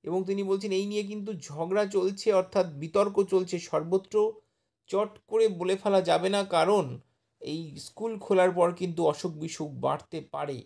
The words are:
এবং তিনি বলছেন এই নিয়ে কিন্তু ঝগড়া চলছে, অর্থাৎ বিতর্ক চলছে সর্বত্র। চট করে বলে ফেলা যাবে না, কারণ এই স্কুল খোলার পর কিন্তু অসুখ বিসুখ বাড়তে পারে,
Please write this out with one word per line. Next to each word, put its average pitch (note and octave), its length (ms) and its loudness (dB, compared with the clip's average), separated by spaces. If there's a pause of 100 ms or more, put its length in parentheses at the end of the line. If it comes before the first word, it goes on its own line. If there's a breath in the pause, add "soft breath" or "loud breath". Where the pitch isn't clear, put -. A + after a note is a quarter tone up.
এবং F#3 200 -2
তিনি G3 200 -2
বলছেন G3 280 -2
এই F#3+ 140 0
নিয়ে G#3 180 -4
কিন্তু G#3 300 -8
ঝগড়া E3+ 520 -2
চলছে, G3 480 0
অর্থাৎ F#3 400 2
বিতর্ক G3 500 0
চলছে F#3 360 0
সর্বত্র। F#3+ 720 -2 (540)
চট G3+ 220 -2 (180)
করে A3 200 2
বলে F3+ 280 0
ফেলা G3 260 4
যাবে E3+ 280 2
না, G3+ 140 2
কারণ E3+ 560 2 (400)
এই D3+ 400 -10
স্কুল A3 380 -8
খোলার F#3 340 4
পর F3 220 4
কিন্তু F3 320 -2
অসুখ D3+ 260 0
বিসুখ D#3 400 -8
বাড়তে C#3 500 -4
পারে, C#3+ 440 -8